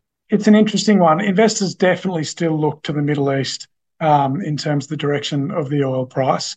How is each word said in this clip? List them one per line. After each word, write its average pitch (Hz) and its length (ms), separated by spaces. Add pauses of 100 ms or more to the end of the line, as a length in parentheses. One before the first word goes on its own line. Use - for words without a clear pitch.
(300)
It's 208 180
an 208 60
interesting 214 460
one. 165 200
Investors 202 540
definitely 180 520
still 160 340
look 151 240
to 156 100
the 147 80
Middle 143 320
East, - 340 (320)
um, 143 420
in 151 140
terms 147 300
of - 40
the 151 80
direction 143 520
of 147 200
the 143 140
oil 131 220
price. 135 520